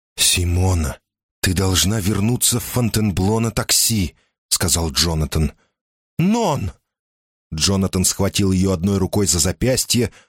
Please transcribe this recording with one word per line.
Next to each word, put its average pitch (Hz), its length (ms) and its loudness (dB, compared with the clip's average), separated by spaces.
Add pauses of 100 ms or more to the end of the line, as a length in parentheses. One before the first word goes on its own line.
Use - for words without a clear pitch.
(160)
«Симона, 87 840 0 (400)
ты 92 140 0
должна 95 460 0
вернуться 123 600 0
в - 40 -10
Фонтенбло 107 760 0
на 113 100 -2
такси», 110 640 0 (340)
сказал 82 440 -2
Джонатан. 78 600 0 (640)
«Нон!» 170 540 0 (840)
Джонатан 92 500 0
схватил 98 480 0
её 95 200 2
одной 95 260 0
рукой 95 280 0
за 87 120 0
запястье, 117 760 0 (160)